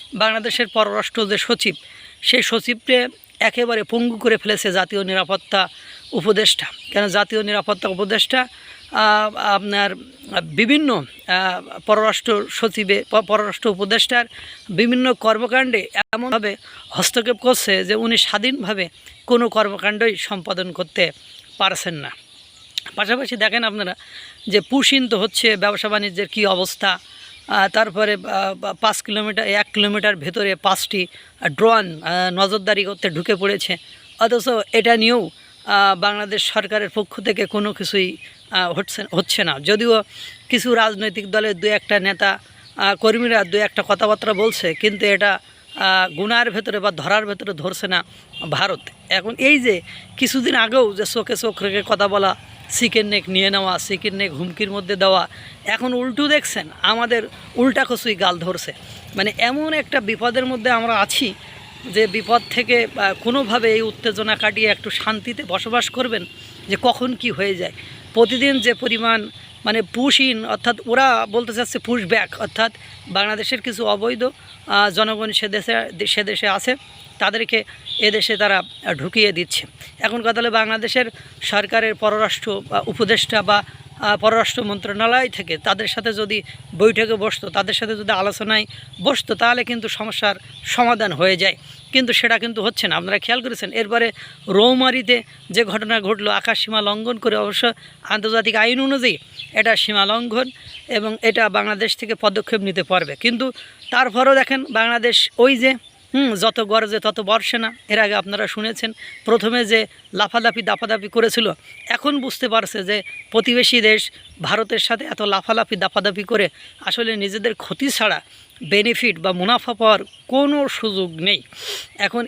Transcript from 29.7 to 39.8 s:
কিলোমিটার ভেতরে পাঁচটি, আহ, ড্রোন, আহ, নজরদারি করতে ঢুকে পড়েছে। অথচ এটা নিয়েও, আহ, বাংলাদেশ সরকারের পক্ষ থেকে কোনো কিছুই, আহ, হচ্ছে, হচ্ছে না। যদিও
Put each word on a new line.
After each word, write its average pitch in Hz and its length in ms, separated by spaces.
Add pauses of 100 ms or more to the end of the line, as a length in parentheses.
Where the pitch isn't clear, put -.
কিলোমিটার 208 420
ভেতরে 185 400
পাঁচটি, 190 520 (340)
আহ, 175 60
ড্রোন, 175 560
আহ, 160 60 (240)
নজরদারি 196 500
করতে 190 260
ঢুকে 170 260
পড়েছে। 190 420 (420)
অথচ 233 300 (220)
এটা 233 260
নিয়েও, 220 320 (360)
আহ, 196 340
বাংলাদেশ 208 440
সরকারের 208 460
পক্ষ 214 320
থেকে 202 240
কোনো 208 280
কিছুই, 190 440 (340)
আহ, 180 220
হচ্ছে, - 380
হচ্ছে 196 320
না। 147 160
যদিও 214 440 (460)